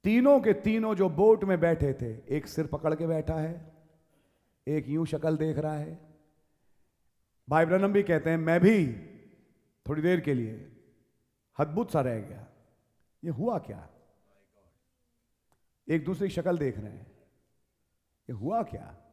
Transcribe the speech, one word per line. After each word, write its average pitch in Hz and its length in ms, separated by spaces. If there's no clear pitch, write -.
तीनों 247 360
के 214 140
तीनों 220 420
जो 185 140
बोट 208 340
में 190 160
बैठे 160 340
थे, 117 440
एक 147 100
सिर 156 200
पकड़ 151 280
के 165 120
बैठा 160 260
है, 160 380
एक 151 200
यूं 156 180
शक्ल 156 320
देख 156 200
रहा 151 160
है। 156 260
भाई 160 160
ब्रनम 190 280
भी 202 100
कहते 165 260
हैं, 165 80
"मैं 165 220
भी 180 340
थोड़ी 151 120
देर 175 180
के 147 140
लिए 113 380
हतबुत 151 320
सा 151 100
रह 123 180
गया, 101 260
ये 170 80
हुआ 190 260
क्या?" 85 320
एक 156 160
दूसरे 185 220
की 185 60
शक्ल 175 240
देख 131 200
रहे 104 140
हैं, - 160
ये 131 40
हुआ 151 300
क्या? - 320